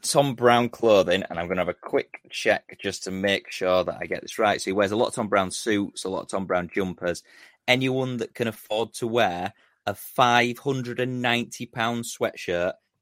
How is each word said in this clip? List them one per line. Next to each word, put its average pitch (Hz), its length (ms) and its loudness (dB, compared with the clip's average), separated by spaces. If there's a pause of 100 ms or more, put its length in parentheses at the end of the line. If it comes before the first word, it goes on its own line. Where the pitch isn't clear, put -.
Thom 139 340 2
Browne 120 340 6
clothing, 98 600 4
and 85 100 -6
I'm 87 80 -4
gonna 90 140 0
have 87 80 0
a 90 40 -2
quick - 460 -4 (100)
check - 520 -2
just 98 220 -6
to 95 80 -8
make 98 400 0
sure 92 320 2
that - 180 -6
I 87 40 -6
get 87 160 -6
this - 180 -8
right. 104 200 2
So - 60 -10
he 98 80 -2
wears 101 180 2
a 104 40 0
lot 117 120 2
of - 60 -8
Thom 113 160 -4
Browne 98 220 2
suits, 101 520 -2
a 95 60 -6
lot 92 140 -4
of - 60 -18
Thom 98 160 -4
Browne 90 280 -2
jumpers. 90 500 -4 (440)
Anyone 131 500 0
that - 160 -8
can 117 140 -2
afford 110 480 -4
to 120 120 -4
wear 101 460 0 (320)
a 101 100 -4
five 120 640 2
hundred 123 400 -4
and 127 220 -2
ninety 120 440 -2
pound 117 400 -4
sweatshirt 90 680 -4 (280)